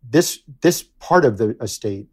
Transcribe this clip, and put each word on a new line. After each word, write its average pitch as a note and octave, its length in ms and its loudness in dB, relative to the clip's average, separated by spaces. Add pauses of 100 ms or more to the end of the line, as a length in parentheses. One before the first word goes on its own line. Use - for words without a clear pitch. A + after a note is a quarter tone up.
this, D3+ 320 0 (200)
this E3+ 240 0 (160)
part F3 240 2
of A2 120 2
the G#2+ 240 -4
estate G#2 520 -10